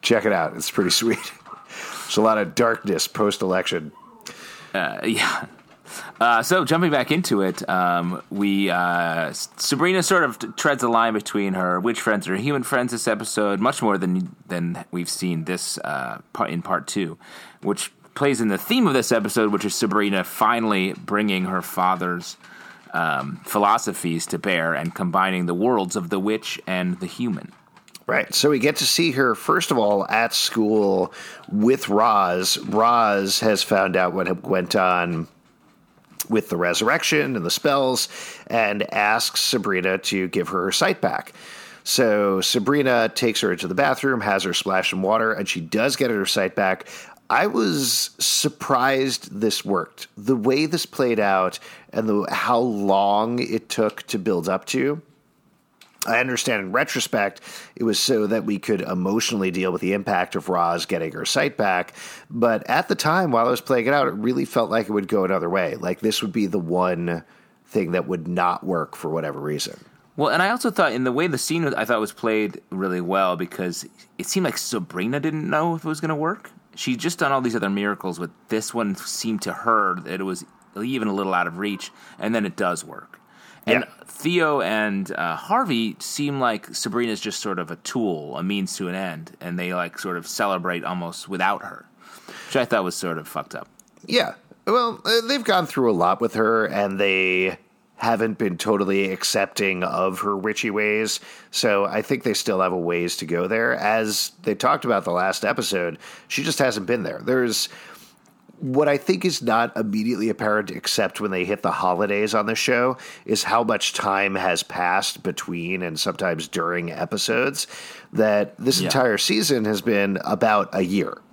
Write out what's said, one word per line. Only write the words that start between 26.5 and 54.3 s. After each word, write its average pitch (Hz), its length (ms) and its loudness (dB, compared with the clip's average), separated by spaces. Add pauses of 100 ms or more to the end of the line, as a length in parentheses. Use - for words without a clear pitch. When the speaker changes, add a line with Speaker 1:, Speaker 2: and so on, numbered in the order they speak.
Speaker 2:
and 90 340 -2
the 92 60 -6
human. 113 440 -6 (560)
Speaker 1:
Right. - 280 0
So 147 160 4
we 143 80 4
get 143 180 2
to - 100 0
see 165 260 2
her, 127 220 4
first 165 360 0
of 135 80 4
all, 104 320 4
at 113 240 2
school 104 760 2 (400)
with 117 380 2
Roz. 101 720 4
Roz 104 800 4
has 107 220 4
found 95 340 4
out 90 160 4
what 90 320 -2
went 92 320 0
on 87 500 2 (1000)
with 110 220 0
the 87 80 -2
resurrection 127 760 2
and 90 120 -2
the - 40 0
spells 135 580 2 (400)
and 104 340 2 (100)
asks 107 480 2
Sabrina 95 560 0
to 92 320 0
give 90 220 -2
her 92 140 0
her 95 80 0
sight - 280 0
back. - 320 -2 (520)
So 104 580 2
Sabrina 123 720 2
takes 113 260 0
her 98 120 2
into 90 160 -4
the 92 60 -2
bathroom, 135 460 2
has 98 240 2
her 90 80 -2
splash 92 380 0
some 95 120 -2
water, 110 300 2
and 101 160 -4
she 90 140 -4
does 110 340 0
get 127 140 0
her 101 160 0
sight 95 280 0
back. 92 320 0 (440)
I 143 160 4
was 175 720 0
surprised 135 1200 0
this 107 240 0
worked. 92 440 -4 (100)
The 117 180 2
way 131 300 2
this 160 180 -2
played 120 340 0
out 95 400 2 (340)
and 110 160 -2
the, 104 220 2
how 123 280 0
long 104 800 2
it 113 300 -4
took - 400 -2
to 110 100 -4
build 90 300 0